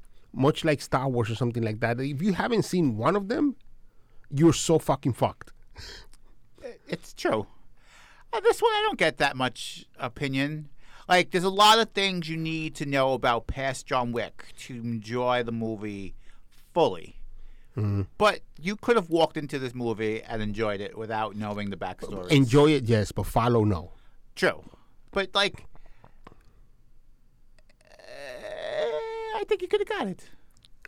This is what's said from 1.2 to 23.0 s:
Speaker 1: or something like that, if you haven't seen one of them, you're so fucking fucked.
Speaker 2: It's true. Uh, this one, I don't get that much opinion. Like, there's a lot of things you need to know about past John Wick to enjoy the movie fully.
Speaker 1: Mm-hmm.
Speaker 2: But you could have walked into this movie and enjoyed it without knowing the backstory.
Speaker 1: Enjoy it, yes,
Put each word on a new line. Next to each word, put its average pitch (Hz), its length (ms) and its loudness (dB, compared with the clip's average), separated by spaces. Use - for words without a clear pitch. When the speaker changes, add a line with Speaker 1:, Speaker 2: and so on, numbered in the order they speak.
Speaker 1:
or 113 40 -2
something 120 280 -2
like 110 180 -2
that, 120 180 0
if 135 220 -4
you 196 140 2
haven't 220 300 2
seen 143 340 2
one 147 180 2
of 196 120 -2
them, 285 280 2
you're 147 220 6
so - 260 4
fucking 139 360 0
fucked. - 360 -2
Speaker 2:
It's - 260 -10
true. 107 320 0
Uh, 440 60 0
this 403 200 4
one, 466 120 4
I 415 100 2
don't 427 160 0
get - 180 2
that 143 180 2
much - 520 -4
opinion. 143 720 -4
Like, 180 220 6
there's 180 140 2
a 190 40 2
lot 208 300 8
of 220 140 2
things 185 360 -2
you 160 80 -4
need 160 400 -4
to 156 100 -6
know 135 280 4
about 123 320 2
past 135 400 -6
John 123 260 0
Wick 113 320 -6
to - 160 -14
enjoy 120 680 -2
the 117 100 -4
movie 104 600 -6
fully. 104 420 0
Speaker 1:
Mm-hmm. 101 240 2
Speaker 2:
But 208 220 4
you 196 160 -4
could 240 200 2
have 175 120 0
walked 160 300 2
into 147 200 -4
this 127 160 -6
movie 110 480 -2
and 113 200 -4
enjoyed 104 400 -2
it - 160 -10
without 110 360 -4
knowing 104 360 -4
the 98 80 -8
backstory. 92 520 -6
Speaker 1:
Enjoy 139 420 8
it, 139 120 2
yes, 107 260 4